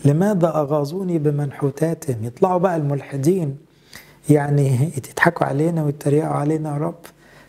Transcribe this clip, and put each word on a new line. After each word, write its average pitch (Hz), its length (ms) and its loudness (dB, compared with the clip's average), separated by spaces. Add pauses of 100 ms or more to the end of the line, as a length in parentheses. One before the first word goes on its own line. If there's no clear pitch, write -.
"لماذا 170 440 4
أغاظوني 156 720 -2
بمنحوتاتهم؟" 147 1080 -2
يطلعوا 180 340 0
بقى 175 180 0
الملحدين 143 800 -2 (760)
يعني 143 640 2
يضحكوا - 500 0
علينا 156 380 0
ويتريقوا 147 500 0
علينا 151 380 -2
يا 143 60 -4
رب، 165 160 -4 (540)